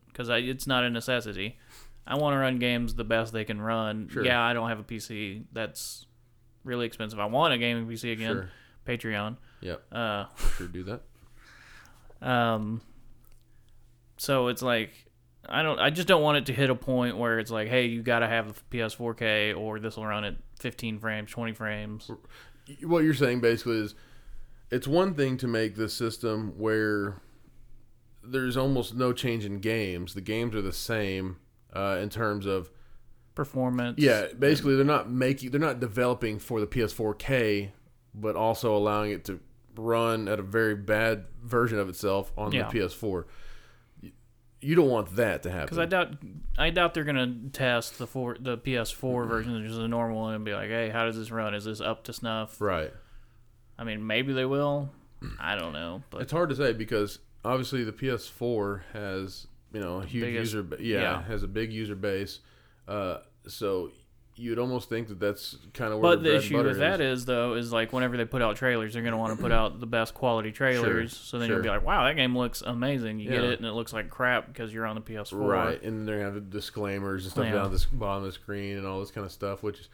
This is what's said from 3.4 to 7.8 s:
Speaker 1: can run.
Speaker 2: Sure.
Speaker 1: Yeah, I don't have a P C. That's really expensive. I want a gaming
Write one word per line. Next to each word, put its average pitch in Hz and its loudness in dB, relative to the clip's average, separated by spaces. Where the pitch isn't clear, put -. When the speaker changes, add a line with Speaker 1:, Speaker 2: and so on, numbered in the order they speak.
Speaker 1:
can 107 -4
run. 110 -2
Speaker 2:
Sure. - -2
Speaker 1:
Yeah, 123 4
I 117 4
don't 117 0
have 110 -4
a - -10
P 113 -8
C. 104 -8
That's - -8
really 120 -2
expensive. 110 -8
I 104 0
want 135 4
a 120 2
gaming 117 0